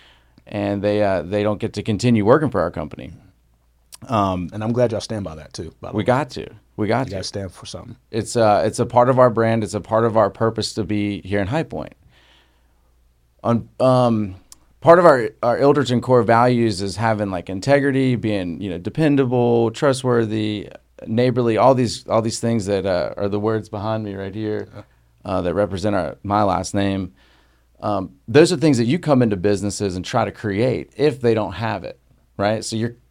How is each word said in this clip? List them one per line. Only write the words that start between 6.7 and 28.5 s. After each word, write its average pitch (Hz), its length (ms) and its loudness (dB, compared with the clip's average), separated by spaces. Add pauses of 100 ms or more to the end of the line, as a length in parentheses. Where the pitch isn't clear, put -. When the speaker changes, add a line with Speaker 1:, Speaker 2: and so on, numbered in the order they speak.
Speaker 1:
We 104 60 -2
got 120 180 0
Speaker 2:
You 131 60 -12
Speaker 1:
you. - 0 -
Speaker 2:
gotta 92 120 -8
stand 98 280 -10
for - 140 -20
something. 87 300 -16 (140)
Speaker 1:
It's, 107 260 -6
uh, 104 300 4
it's 107 140 -2
a 120 60 2
part 120 240 4
of 127 100 2
our 127 100 8
brand. 113 340 0
It's 101 120 -6
a 104 40 -2
part 110 240 0
of 110 140 2
our 101 120 4
purpose 110 440 -2
to 110 100 -4
be 101 380 -2
here 98 180 -4
in 95 80 -2
High 151 160 -2
Point. - 300 -10 (1500)
On, 117 260 -2 (100)
um, 120 560 2 (460)
part 170 180 10
of 175 60 4
our, 127 240 6 (140)
our 117 160 2
Ilderton 127 420 2
core 123 220 2
values 117 580 2
is 98 140 -6
having, 107 340 -2
like, 90 200 -8
integrity, 131 640 2
being, 95 440 -4
you 101 100 -6
know, 85 80 -6
dependable, 120 920 2
trustworthy, 113 960 -2 (380)
neighborly, 117 500 2
all 123 180 6
these, 117 320 -2
all 113 140 2
these 110 180 -4
things 117 260 -2
that, 98 200 -2
uh, 87 300 -2
are 101 140 -4
the 104 100 -2
words 107 300 -2
behind 110 340 -6
me 101 120 -8
right 98 200 -10
here, 107 380 -6
Speaker 2:
Yeah. 107 80 -18 (420)
Speaker 1:
uh, 92 180 -2
that 87 120 -2
represent 98 420 -2
our, 82 280 -4
my 104 200 0
last 92 300 -2
name. 98 400 -2 (680)
Um, 101 320 -6 (140)
those 156 240 6